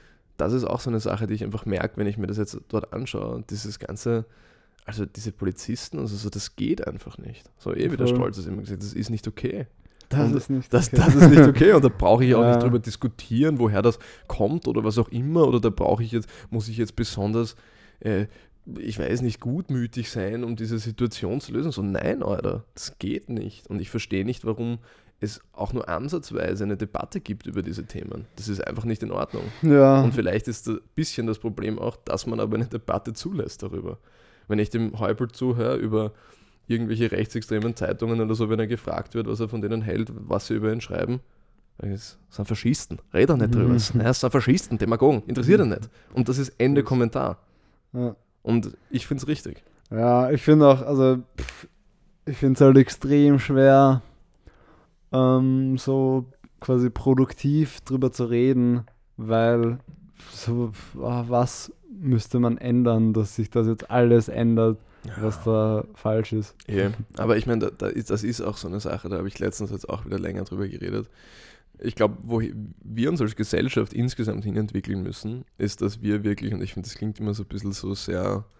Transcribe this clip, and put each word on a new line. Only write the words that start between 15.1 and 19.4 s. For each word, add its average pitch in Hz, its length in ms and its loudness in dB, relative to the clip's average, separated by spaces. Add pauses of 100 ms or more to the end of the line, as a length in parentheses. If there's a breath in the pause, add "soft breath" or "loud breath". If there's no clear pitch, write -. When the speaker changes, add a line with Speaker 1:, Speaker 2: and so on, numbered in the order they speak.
Speaker 1:
oder 120 120 2
da 113 100 2
brauche 110 340 0
ich 110 80 -8
jetzt, 113 180 -4 (200 loud breath)
muss 110 180 -4
ich 110 100 -8
jetzt 110 180 -4
besonders, 110 600 -4 (440 soft breath)
äh, 104 260 -2 (520 soft breath)
ich 104 180 -8
weiß 117 260 -4
nicht, 117 180 -4